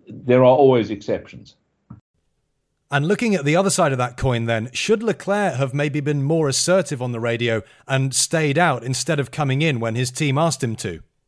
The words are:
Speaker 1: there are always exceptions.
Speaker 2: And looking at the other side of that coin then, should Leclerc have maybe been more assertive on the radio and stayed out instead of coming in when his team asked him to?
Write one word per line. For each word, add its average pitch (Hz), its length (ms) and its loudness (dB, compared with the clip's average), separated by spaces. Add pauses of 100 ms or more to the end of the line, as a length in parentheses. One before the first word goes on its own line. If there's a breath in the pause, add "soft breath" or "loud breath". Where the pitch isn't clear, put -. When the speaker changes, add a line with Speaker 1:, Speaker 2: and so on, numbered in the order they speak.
Speaker 1:
there 123 360 2
are 127 120 8
always 127 340 4
exceptions. - 640 -8 (1400)
Speaker 2:
And 143 160 0
looking 208 280 2
at 143 100 -4
the 151 100 2
other 190 140 2
side 156 240 2
of 131 60 -2
that 123 180 -4
coin 120 280 0
then, 113 280 -2
should 214 280 0
Leclerc 196 540 -2
have 135 180 -2
maybe 143 280 -2
been 143 200 -2
more 151 280 0
assertive 165 520 0
on 123 120 -6
the 113 80 -6
radio 117 420 0 (240 soft breath)
and 135 260 0
stayed 151 440 0
out 151 260 2
instead 131 340 -4
of 139 140 -4
coming 139 300 -2
in 151 180 0
when 113 160 -2
his 123 160 -2
team 139 260 0
asked 160 240 0
him 113 140 -2
to? 85 240 -8 (280)